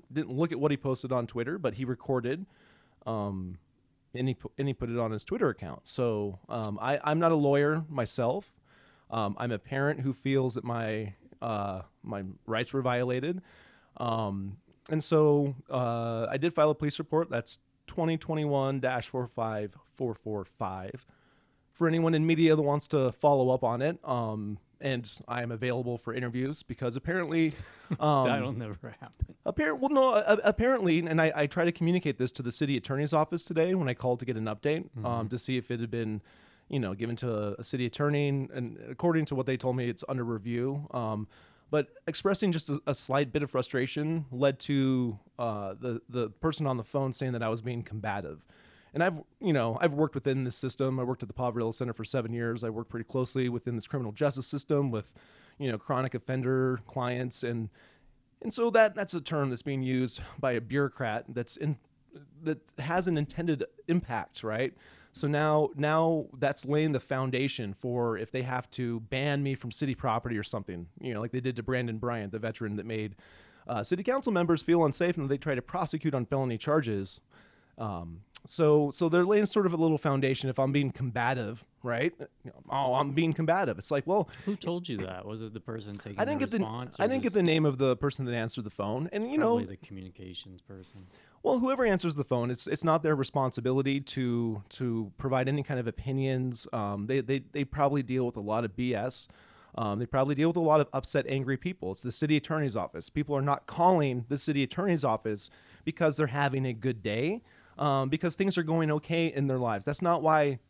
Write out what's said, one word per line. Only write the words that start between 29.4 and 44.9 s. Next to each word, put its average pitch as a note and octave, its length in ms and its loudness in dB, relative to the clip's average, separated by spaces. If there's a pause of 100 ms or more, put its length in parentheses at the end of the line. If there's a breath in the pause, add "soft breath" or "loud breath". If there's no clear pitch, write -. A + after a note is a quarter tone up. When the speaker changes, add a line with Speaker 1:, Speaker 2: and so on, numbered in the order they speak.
Speaker 1:
appar-, D#4 340 0
well, C4+ 100 2
no, C4 240 6
a-, G#3 140 6
a-, G3+ 160 6
apparently, G#3 560 4
and E3 220 2
I, D#3+ 140 6
I D3 120 2
try E3+ 180 2
to F3 60 4
communicate E3+ 480 2
this B2 140 0
to C3+ 100 -10
the A#2+ 80 -2
city C#3 260 2
attorney's C#3+ 360 0
office D#3+ 300 2
today E3+ 320 2
when E3+ 140 2
I B2 60 0
called B2 240 0
to B2+ 60 -8
get A#2+ 120 -2
an A2 80 -2
update, C#3+ 400 -2 (120)
um, A2 60 -8
Speaker 2:
Mm-hmm. A#2 260 -2
Speaker 1:
to B2 100 -4
see C3 180 -2
if A#2+ 140 -4
it A#2+ 80 -2
had A#2 100 -4
been, G#2+ 320 -4 (480 soft breath)
you C#3+ 100 -2
know, G2 140 -2
given A2+ 240 -4
to B2 160 -2
a, G#2 200 -2
a A#2 100 -10
city B2 240 -2
attorney, D3 400 2
and, C#3 240 -2
and A#2 260 -6 (120)
according D#3+ 360 2
to C#3+ 100 -4
what C3 120 0
they C3 100 2
told B2+ 180 0
me, B2 140 0
it's A2 180 -6
under C3 160 -2
review. A#2+ 680 -2
Um, A2 360 -2 (440 soft breath)
but D3+ 160 2 (180)
expressing F#3+ 460 2
just D#3+ 180 -2
a, C#3+ 160 -2
a C#3+ 80 0
slight C3+ 400 0
bit D#3 80 0
of C#3+ 80 -4
frustration C#3 800 -2
led C3+ 280 2
to, C3 580 2 (220)